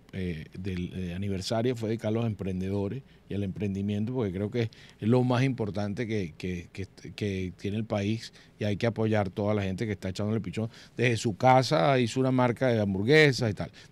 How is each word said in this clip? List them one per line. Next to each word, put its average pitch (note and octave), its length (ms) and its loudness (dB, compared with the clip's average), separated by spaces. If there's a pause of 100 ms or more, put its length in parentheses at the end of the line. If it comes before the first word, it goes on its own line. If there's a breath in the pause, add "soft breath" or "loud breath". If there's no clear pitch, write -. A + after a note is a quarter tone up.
(120)
eh, F2 340 -6 (120)
del, F2+ 360 -6
eh, F#2 200 -6
aniversario G2+ 600 -2
fue A2+ 140 -4
dedicada A2+ 180 -4
a G#2+ 60 0
los A#2 120 0
emprendedores G2 760 -4 (260 soft breath)
y F2+ 60 -6
al G2+ 100 -2
emprendimiento, G2+ 720 -4
porque A2 180 -2
creo G2+ 180 -4
que A#2+ 120 -2
es - 460 -6
lo B2 140 6
más B2 220 2
importante G#2 640 -2
que, G2+ 300 -2
que, F2+ 360 -6
que, F#2+ 140 -10 (280)
que F#2+ 460 -2
tiene G2+ 160 -4
el A2+ 80 -2
país G#2+ 480 -2 (260 soft breath)
y A2 60 -4
hay G#2 140 0
que A#2 80 2
apoyar A2 400 2
a F#2+ 40 -6
toda G#2 240 0
la G2+ 80 0
gente F#2+ 220 -4
que G#2+ 80 -2
está F#2+ 160 -6
echándole G#2 320 -2
pichón. A2 300 -6 (260 loud breath)
Desde A#2+ 220 2
su G#2 180 -2
casa C3 640 6
hizo A#2+ 180 -2
una C3 140 2
marca B2+ 360 2
de A#2 120 4
hamburguesas A#2 680 4
y F#2+ 40 -2
tal. E2 160 -8 (220 loud breath)